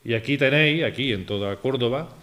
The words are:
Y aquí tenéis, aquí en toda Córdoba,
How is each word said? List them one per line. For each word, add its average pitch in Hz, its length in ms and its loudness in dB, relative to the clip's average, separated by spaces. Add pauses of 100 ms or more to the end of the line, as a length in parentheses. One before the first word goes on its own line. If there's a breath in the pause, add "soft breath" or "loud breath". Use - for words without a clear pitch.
Y 117 100 -2
aquí 123 240 -2
tenéis, 147 460 4
aquí 120 300 -2
en 92 120 -4
toda 101 300 -2
Córdoba, 131 540 -2 (140 loud breath)